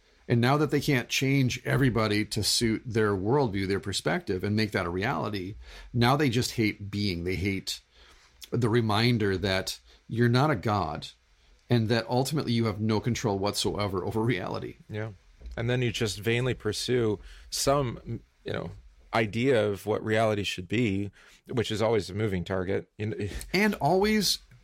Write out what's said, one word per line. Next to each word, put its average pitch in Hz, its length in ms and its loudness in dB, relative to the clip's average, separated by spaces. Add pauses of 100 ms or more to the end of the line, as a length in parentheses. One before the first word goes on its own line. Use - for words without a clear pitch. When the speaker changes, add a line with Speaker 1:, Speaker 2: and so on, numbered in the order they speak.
(280)
Speaker 1:
And 120 120 4
now 127 180 4
that 151 120 2
they 147 100 2
can't 135 280 0
change 135 560 2
everybody 113 600 2
to 104 180 -4
suit 113 420 0
their 107 300 2
worldview, 101 500 0
their 95 140 0
perspective, 101 640 -2
and 104 100 0
make 107 160 0
that 95 160 -2
a 85 40 -4
reality, 107 640 -4 (360)
now 120 220 4
they 147 140 2
just 117 240 0
hate 104 360 -2
being. 101 360 -2
They 90 100 -2
hate 95 460 -4 (720)
the 113 160 2
reminder 107 720 2
that 95 420 -2 (260)
you're 117 220 2
not 127 240 4
a - 20 2
god 85 540 -2 (600)
and 117 200 2
that 117 200 2
ultimately 135 440 0
you 117 140 2
have 104 140 -2
no 110 200 2
control 104 400 -2
whatsoever 98 640 -2
over 107 160 -2
reality. 110 560 -2 (120)
Speaker 2:
Yeah. 107 200 -8 (480)
And 117 120 -2
then 127 140 2
you 120 80 0
just 101 300 -4
vainly 117 340 0
pursue 110 640 0 (320)
some, 127 720 -2 (240)
you - 80 -6
know, - 180 -6 (420)
idea 113 560 2
of 98 160 -4
what 104 200 -2
reality 110 400 2
should 92 240 -8
be, 101 420 0 (400)
which 110 220 -2
is 104 100 0
always 110 260 2
a 90 60 -10
moving 95 300 0
target. 95 440 -2 (100)
You 107 80 -6
know, 107 100 -4 (220)
<laughs> - 140 -14
Speaker 1:
And 202 280 2
always 190 580 2 (260)